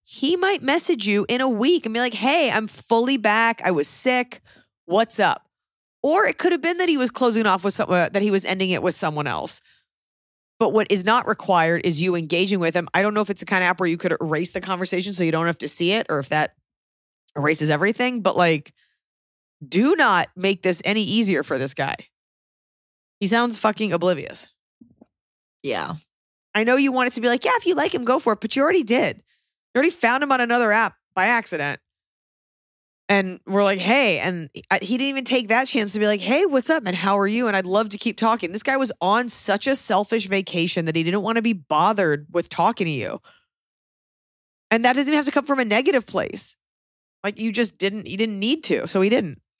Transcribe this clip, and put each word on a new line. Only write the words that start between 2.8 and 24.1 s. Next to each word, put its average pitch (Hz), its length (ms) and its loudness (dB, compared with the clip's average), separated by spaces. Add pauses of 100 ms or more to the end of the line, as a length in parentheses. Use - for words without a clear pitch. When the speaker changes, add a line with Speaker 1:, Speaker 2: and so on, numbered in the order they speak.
Speaker 1:
back. 226 480 2
I 185 60 2
was 151 180 0
sick. 247 540 -2 (420)
What's 208 340 0
up?" 185 300 0 (560)
Or 339 220 2
it - 120 -2
could 359 120 2
have 339 100 0
been 339 180 -2
that 359 100 0
he 311 80 2
was 247 160 0
closing 226 340 0
off 185 160 2
with 196 120 -2
some-, - 160 -2
uh, 180 180 2
that 196 140 0
he 208 100 2
was 190 120 0
ending 190 260 0
it 175 120 0
with 165 140 -2
someone 151 320 -4
else. 82 320 -6 (1000)
But 220 140 0
what 214 180 2
is 196 140 0
not 233 240 2
required 170 580 2
is 160 160 0
you 180 140 2
engaging 175 420 0
with 165 160 0
him. 175 180 -2
I 180 100 2
don't 214 120 0
know 208 60 2
if 208 100 -2
it's 190 100 -6
the 185 60 -12
kind 185 160 0
of 180 80 2
app 180 100 -2
where 185 80 2
you 170 80 0
could 170 240 -2
erase 160 300 -2
the 190 100 -6
conversation 185 540 -4
so 180 80 -2
you 165 80 2
don't 160 160 0
have 170 120 -2
to 147 100 -8
see 175 240 0
it - 180 -2
or 151 80 0
if 139 120 -6
that 151 240 0 (840)
erases 151 340 0
everything. 220 500 0
But, 190 160 0
like, 165 360 2 (920)
do 262 280 2
not 214 400 4
make 190 280 -2
this 180 220 0
any 208 200 0
easier 185 400 0
for 147 120 -4
this 135 160 -4
guy. 139 220 -4 (1300)
He 202 80 -2
sounds 233 300 2
fucking 214 340 0
oblivious. 175 560 -2 (1120)